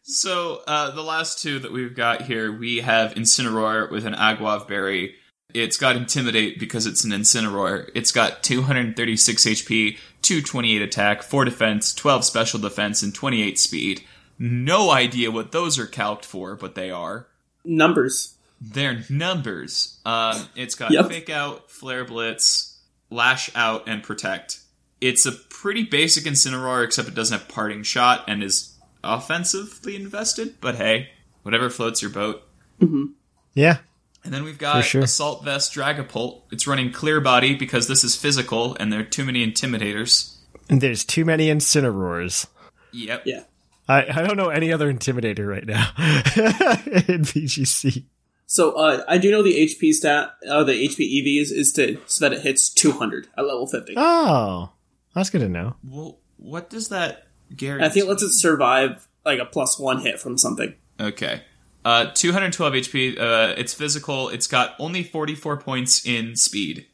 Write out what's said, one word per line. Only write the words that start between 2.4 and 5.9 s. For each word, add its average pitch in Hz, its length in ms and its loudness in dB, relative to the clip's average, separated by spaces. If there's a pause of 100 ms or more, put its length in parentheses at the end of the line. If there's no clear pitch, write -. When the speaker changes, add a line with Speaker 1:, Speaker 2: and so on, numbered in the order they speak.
Speaker 1:
we 117 260 -4
have 113 340 2
Incineroar 110 760 0
with 107 140 -6
an 107 80 -6
Aguav 107 540 0
Berry. 98 480 -4 (380)
It's 117 240 -2
got 131 180 2